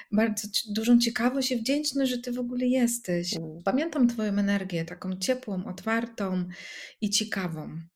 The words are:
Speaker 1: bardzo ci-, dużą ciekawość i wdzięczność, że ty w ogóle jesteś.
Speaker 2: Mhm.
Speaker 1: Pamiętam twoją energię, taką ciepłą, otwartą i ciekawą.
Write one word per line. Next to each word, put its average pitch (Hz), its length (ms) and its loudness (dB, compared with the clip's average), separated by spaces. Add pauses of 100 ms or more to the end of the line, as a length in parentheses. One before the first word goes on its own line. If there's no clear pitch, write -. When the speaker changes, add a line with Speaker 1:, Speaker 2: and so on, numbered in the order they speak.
(140)
Speaker 1:
bardzo 208 360 2
ci-, - 240 -4
dużą 220 260 6
ciekawość 240 520 2
i 254 60 2
wdzięczność, 269 540 0
że 247 80 -2
ty 240 140 -6
w 247 60 -4
ogóle 247 280 -2
jesteś. 233 680 2
Speaker 2:
Mhm. 160 280 -8
Speaker 1:
Pamiętam 277 440 4
twoją 214 300 0
energię, 196 460 0
taką 185 320 -6
ciepłą, 196 480 -2
otwartą 190 840 -2 (520)
i 202 100 0
ciekawą. 160 680 -4 (160)